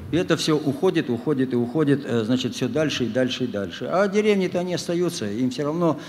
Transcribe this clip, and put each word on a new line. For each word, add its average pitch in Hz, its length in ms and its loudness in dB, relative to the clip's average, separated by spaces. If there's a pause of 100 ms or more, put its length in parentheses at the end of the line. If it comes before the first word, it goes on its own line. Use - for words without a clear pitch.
(120)
И 147 40 0
это 175 220 2
все 160 180 2
уходит, 151 540 0
уходит 127 440 0
и - 20 2
уходит, 139 500 2
э, 117 180 0
значит, 127 300 0
все 123 160 -2
дальше 139 360 0
и 110 40 -2
дальше 123 360 0
и - 20 -2
дальше. 101 440 -6
А 190 160 2
деревни-то 196 520 2
они 180 160 -2
остаются, 170 540 -2
им 123 200 0
все 147 140 -4
равно 160 460 0